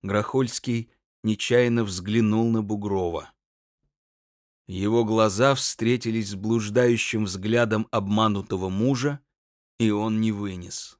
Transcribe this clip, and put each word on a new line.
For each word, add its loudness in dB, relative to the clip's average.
Грохольский -2
нечаянно 2
взглянул 0
на 2
Бугрова. -4
Его 0
глаза 4
встретились -2
с -8
блуждающим 0
взглядом 0
обманутого 0
мужа, 0
и 4
он 0
не 2
вынес. -8